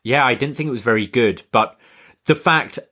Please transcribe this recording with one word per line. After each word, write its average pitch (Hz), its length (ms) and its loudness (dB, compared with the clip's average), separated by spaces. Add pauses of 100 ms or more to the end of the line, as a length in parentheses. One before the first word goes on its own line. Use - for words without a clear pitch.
yeah, 135 220 2
I 123 100 2
didn't 139 220 -4
think 156 100 -4
it 147 40 -4
was 117 100 -6
very 110 260 0
good, 110 360 0 (100)
but 110 240 0 (480)
the 156 100 2
fact, 151 420 -2 (140)